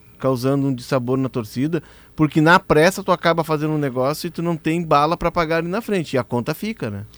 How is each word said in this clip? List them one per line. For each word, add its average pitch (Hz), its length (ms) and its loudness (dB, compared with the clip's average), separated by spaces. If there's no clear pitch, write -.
causando 135 480 0
um 139 80 0
dissabor 127 440 -2
na 131 100 -2
torcida, 131 540 -4
porque 156 240 2
na 165 180 8
pressa 175 460 2
tu 190 80 2
acaba 165 320 0
fazendo 156 300 -2
um 151 40 0
negócio 139 480 -2
e 170 40 -8
tu 170 120 -8
não 170 140 -2
tem 160 260 -2
bala 156 320 2
pra 170 160 -2
pagar 165 280 0
ali 165 100 -4
na 202 140 -4
frente, 190 320 -4
e 131 40 2
a 120 60 -2
conta 123 300 -4
fica, 180 360 -8
né? 101 140 -8